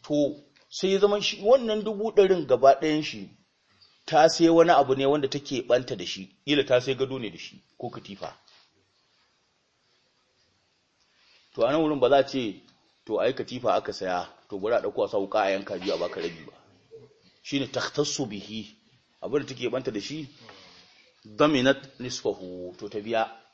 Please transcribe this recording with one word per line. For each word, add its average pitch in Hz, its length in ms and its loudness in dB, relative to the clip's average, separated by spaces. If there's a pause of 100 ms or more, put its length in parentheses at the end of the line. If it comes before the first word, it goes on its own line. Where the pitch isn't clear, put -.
To, - 340 0 (320)
sai - 240 -4
ya 196 60 2
zama 202 220 4
shi, - 220 -4
wannan 220 400 2
dubu 214 300 -4
ɗarin 185 340 4
gaba 131 340 6
ɗayan 156 220 0
shi, 107 280 -12 (760)
ta 160 220 6
sai 165 200 4
wani 165 220 6
abu 139 240 6
ne 135 120 0
wanda 143 220 2
take 139 380 -6
ɓanta 127 300 0
da 87 80 -10
shi, 95 240 -12 (180)
ƙila 143 200 0
ta 123 140 2
sai 135 140 -4
gado 131 240 -4
ne 110 120 -8
da 85 80 -20
shi, - 240 -20 (160)
ko 120 120 -10
katifa. 131 460 -16 (3250)
To, 110 100 2
a 131 80 2
nan 160 80 2
wurin 151 200 0
ba 123 100 6
za 143 80 8
a 135 100 4
ce, 117 340 -6 (440)
"To, 107 120 -2
ai, 113 140 2
katifa 120 440 -4
aka 107 160 -4
saya, 90 360 -4 (200)
to, 101 100 -12
bari 107 180 -2
a 101 60 2
ɗauko 104 220 -2
a 95 40 -4
sa 110 80 -6
wuƙa 98 300 -2
a 98 60 0
yanka 95 260 -6
biyu 92 160 -4
a 82 40 -4
baka 87 220 -6
rabi" 82 240 -10
ba. - 80 -20 (880)
Shi 139 180 -4
ne 127 60 -4
takhtassu 147 640 -4
bihi, 104 480 -12 (460)
abin 123 180 -4
da 131 60 -10
take 123 240 -6
ɓanta 127 220 -6
da 104 80 -6
shi, 147 280 -12 (960)
daminat 135 760 0
nisfahu, 92 800 -8
to, 104 100 -12
ta 107 120 -10
biya. 113 300 -2 (240)